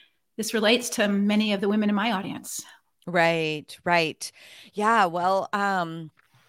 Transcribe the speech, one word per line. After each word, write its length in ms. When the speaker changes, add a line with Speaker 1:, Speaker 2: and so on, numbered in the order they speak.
Speaker 1:
this 180
relates 340
to 200
many 440
of 80
the 80
women 200
in 80
my 160
audience. 520
Speaker 2:
Right, 760
right. 480
Yeah, 340
well, 460
um, 600